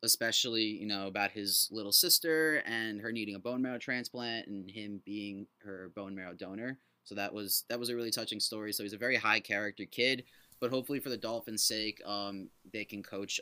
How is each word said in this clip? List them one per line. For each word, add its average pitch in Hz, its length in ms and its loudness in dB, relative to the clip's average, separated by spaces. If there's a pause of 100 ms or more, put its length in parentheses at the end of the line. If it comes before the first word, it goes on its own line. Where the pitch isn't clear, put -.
especially, 113 640 4
you 107 240 0
know, 98 200 -2
about 98 240 0
his 101 400 2
little 101 200 -4
sister 160 720 6
and 113 360 -2
her 113 100 -4
needing 107 240 -4
a 95 40 -8
bone 123 220 -2
marrow 127 160 0
transplant 120 680 -4
and 98 240 -8
him 104 340 -8
being 101 420 -6 (120)
her 92 360 -12
bone 98 200 -8
marrow 92 180 -8
donor. 110 460 -6 (240)
So 101 120 -14
that 101 180 -2
was, 101 340 0
that 120 120 0
was 120 100 -2
a 120 60 0
really 117 160 -2
touching 110 280 -2
story. 107 340 -2
So 104 100 -2
he's 101 100 -4
a 104 40 -8
very 120 200 4
high 110 220 6
character 104 460 -2
kid, 123 380 2 (360)
but 123 120 0
hopefully 131 280 0
for 135 100 -6
the 120 80 -4
Dolphins' 113 460 -2
sake, 107 420 0
um, 101 440 -4 (240)
they 104 120 -4
can 101 180 -8
coach 98 380 -6